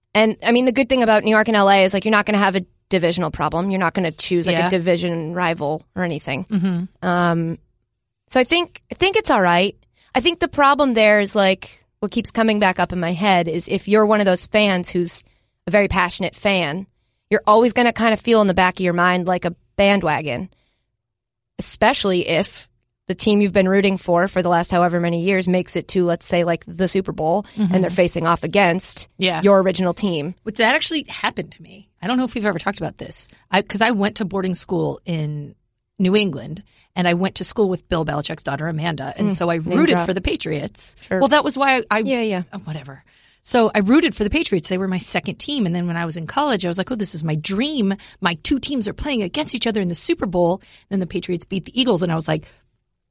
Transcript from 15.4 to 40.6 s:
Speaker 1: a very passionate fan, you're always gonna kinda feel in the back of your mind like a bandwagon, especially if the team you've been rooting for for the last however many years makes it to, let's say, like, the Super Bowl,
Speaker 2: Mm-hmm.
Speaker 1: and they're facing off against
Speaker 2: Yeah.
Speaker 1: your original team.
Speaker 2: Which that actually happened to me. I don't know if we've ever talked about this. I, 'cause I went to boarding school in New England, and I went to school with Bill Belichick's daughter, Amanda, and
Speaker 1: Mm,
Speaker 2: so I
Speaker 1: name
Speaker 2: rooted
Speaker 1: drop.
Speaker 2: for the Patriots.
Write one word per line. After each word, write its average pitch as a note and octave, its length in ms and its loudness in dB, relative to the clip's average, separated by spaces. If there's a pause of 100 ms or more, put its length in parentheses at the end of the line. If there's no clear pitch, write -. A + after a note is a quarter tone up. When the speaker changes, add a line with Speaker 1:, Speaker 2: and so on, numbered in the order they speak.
Speaker 1:
a F3 60 -8
very G3+ 160 4
passionate F3+ 480 -2
fan, F#3 500 -2 (440)
you're G#3 180 0
always A3+ 240 6
gonna A#3+ 200 2
kinda A3 240 0
feel A3+ 240 4
in G#3 60 4
the F#3 80 2
back F#3 240 0
of F#3+ 60 -4
your F3 100 0
mind F3+ 320 2
like F3+ 180 -2
a F3 120 -4 (180)
bandwagon, E3+ 760 0 (1080)
especially G#3 720 0
if E3+ 400 -2 (380)
the F#3 80 -4
team G#3 280 2
you've G3 100 2
been F#3 160 4
rooting G3 300 2
for F3 300 2
for F#3 120 -2
the E3+ 80 0
last E3+ 220 0
however F3 280 2
many E3+ 260 0
years F#3+ 220 0
makes F3+ 300 0
it - 120 -8
to, F3+ 180 0
let's E3+ 180 -2
say, F3 180 0
like, E3+ 240 -2
the E3+ 220 -2
Super F#3 240 -2
Bowl, E3 320 -2 (100)
Speaker 2:
Mm-hmm. G3 200 0
Speaker 1:
and F#3 100 4
they're E3 60 -2
facing F3 360 0
off E3+ 180 0
against F3+ 640 0 (100)
Speaker 2:
Yeah. F3 240 -2
Speaker 1:
your G3 180 6
original F#3 320 0
team. E3+ 500 -4
Speaker 2:
Which G#3 140 -10
that A#3 180 2
actually D#4 360 -2
happened - 420 -6
to - 100 -20
me. - 280 -20 (100)
I - 60 -10
don't A#3+ 100 0
know B3+ 80 0
if A#3+ 100 -8
we've G#3+ 120 -2
ever F3+ 120 0
talked G3 200 -6
about D3 180 -8
this. - 320 -10 (220)
I, F#3+ 100 2
'cause G3+ 220 -4
I A3+ 80 2
went G#3 260 0
to - 80 -4
boarding F#3 300 -4
school D#3+ 500 -4
in D3+ 500 -6 (440)
New F#3 180 2
England, E3+ 460 -4 (340)
and F3+ 100 0
I E3+ 60 4
went F3+ 240 0
to F#3 80 -2
school G#3 240 0
with F#3 220 -6
Bill D#3+ 160 -2
Belichick's D3 360 -6
daughter, C#3+ 260 -6
Amanda, D#3 500 -6
and G#3 100 0
Speaker 1:
Mm, G3 80 0
Speaker 2:
so E3+ 140 -2
I E3+ 80 0
Speaker 1:
name F3 220 0
Speaker 2:
rooted D#4 160 4
Speaker 1:
drop. E3+ 100 0
Speaker 2:
for F3+ 80 -2
the F#3 80 -6
Patriots. - 800 -6